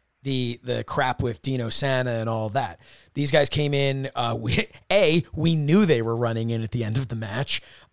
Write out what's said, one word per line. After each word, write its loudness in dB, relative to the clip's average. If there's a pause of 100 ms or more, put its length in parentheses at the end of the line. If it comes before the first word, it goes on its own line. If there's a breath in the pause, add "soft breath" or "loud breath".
(220)
the, -4
the -4
crap -2
with -4
Dino -4
Santa 0
and -4
all -4
that. -4 (320 soft breath)
These -2
guys 4
came 0
in. 0
Uh, -2
we, 0 (100)
<laughs> -4
A, 6 (100)
we 2
knew 4
they 4
were -2
running -2
in -2
at -6
the -2
end -2
of -4
the -6
match, -4 (320 loud breath)